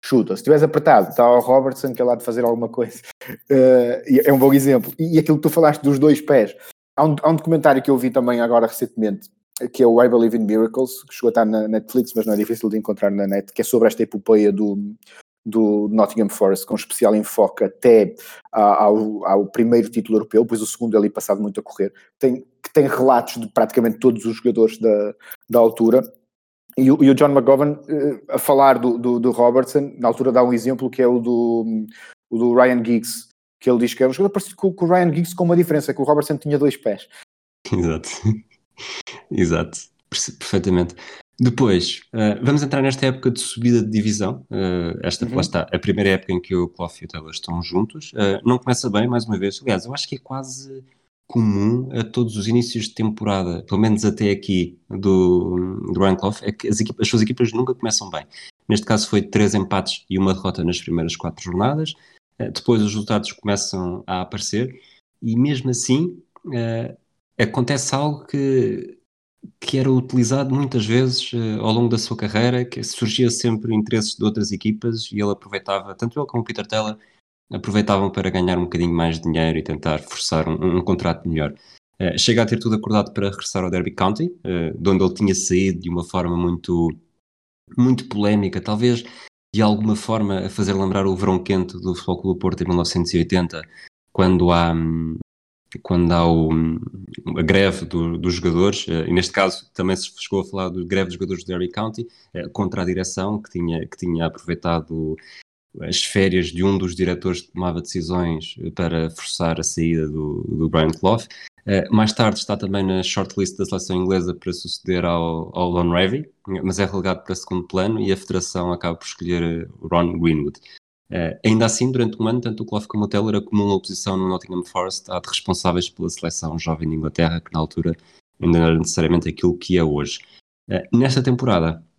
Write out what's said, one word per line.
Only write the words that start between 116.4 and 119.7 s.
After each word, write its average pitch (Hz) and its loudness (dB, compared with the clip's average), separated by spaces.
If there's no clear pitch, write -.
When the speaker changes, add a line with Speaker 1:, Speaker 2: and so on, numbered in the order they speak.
Speaker 2:
mas 92 -2
é 101 2
relegado 92 -4
para 95 -6
segundo 90 -8
plano 104 -2
e 98 0
a 92 0
federação 90 -6
acaba 87 -6
por - -18
escolher, 87 -4
eh, 82 -4